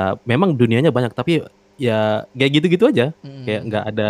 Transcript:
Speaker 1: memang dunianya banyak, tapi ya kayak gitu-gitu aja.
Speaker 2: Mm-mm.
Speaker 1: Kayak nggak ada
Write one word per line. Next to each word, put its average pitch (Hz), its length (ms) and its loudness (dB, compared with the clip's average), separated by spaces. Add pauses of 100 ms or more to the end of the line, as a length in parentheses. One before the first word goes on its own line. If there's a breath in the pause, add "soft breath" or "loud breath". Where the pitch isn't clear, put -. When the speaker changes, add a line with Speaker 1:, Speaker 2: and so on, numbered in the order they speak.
(240)
Speaker 1:
memang 156 300 0
dunianya 120 360 2
banyak, 123 220 0
tapi 156 280 -2 (360)
ya 113 240 -2 (300)
kayak 135 240 0
gitu-gitu 175 320 2
aja. 160 320 2
Speaker 2:
Mm-mm. 135 260 -18
Speaker 1:
Kayak 107 200 -4
nggak 107 240 -4
ada 107 220 -2